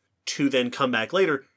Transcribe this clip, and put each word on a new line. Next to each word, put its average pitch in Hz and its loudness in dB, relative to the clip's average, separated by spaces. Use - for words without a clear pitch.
to 143 0
then 123 0
come 131 0
back 113 -2
later. 165 0